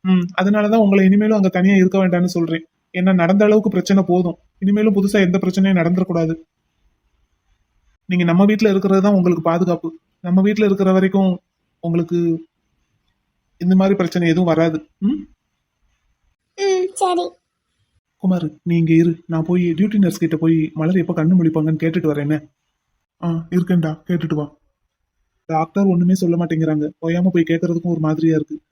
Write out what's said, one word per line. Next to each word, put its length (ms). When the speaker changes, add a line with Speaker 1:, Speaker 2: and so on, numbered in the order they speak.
Speaker 1:
ம், 260
அதனாலதான் 420
உங்களை 200
இனிமேலும் 320
அங்க 120
தனியா 260
இருக்க 240
வேண்டாம்னு 260
சொல்றேன். 400
ஏன்னா 220
நடந்த 300
அளவுக்கு 260
பிரச்சனை 360
போதும். 320
இனிமேலும் 360
புதுசா 260
எந்த 180
பிரச்சனையும் 400
நடந்துடக்கூடாது. 560
நீங்க 180
நம்ம 200
வீட்ல 260
இருக்கிறது 320
தான் 120
உங்களுக்கு 280
பாதுகாப்பு. 460
நம்ம 200
வீட்ல 240
இருக்கிற 280
வரைக்கும் 480
உங்களுக்கு 640
இந்த 180
மாதிரி 200
பிரச்சனை 320
எதுவும் 200
வராது. 300
ம்? 240
Speaker 2:
ம், 360
சரி. 360
Speaker 1:
குமார், 300
நீ 140
இங்க 180
இரு. 320
நான் 180
போய் 180
டியூட்டி 360
நர்ஸ் 200
கிட்ட 180
போய் 380
மலர் 220
எப்ப 180
கண்ணு 240
முழிப்பாங்கன்னு 440
கேட்டுட்டு 280
வரேன், 180
என்ன? 80
ஆ, 60
இருக்கேன்டா, 420
கேட்டுட்டு 280
வா. 220
டாக்டர் 400
ஒண்ணுமே 280
சொல்ல 220
மாட்டேங்கிறாங்க. 520
ஓயாம 300
போய் 160
கேட்கறதுக்கும் 460
ஒரு 60
மாதிரியா 340
இருக்கு. 260